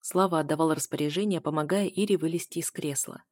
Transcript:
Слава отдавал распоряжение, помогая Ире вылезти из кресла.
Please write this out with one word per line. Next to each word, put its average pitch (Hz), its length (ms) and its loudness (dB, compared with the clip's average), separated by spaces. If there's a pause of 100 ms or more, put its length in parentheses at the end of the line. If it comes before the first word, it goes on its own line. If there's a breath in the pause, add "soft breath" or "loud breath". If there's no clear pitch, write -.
Слава 180 380 2
отдавал 156 340 2
распоряжение, 151 680 0
помогая 156 460 0
Ире 202 300 0
вылезти 165 440 -2
из 156 100 -4
кресла. - 600 -6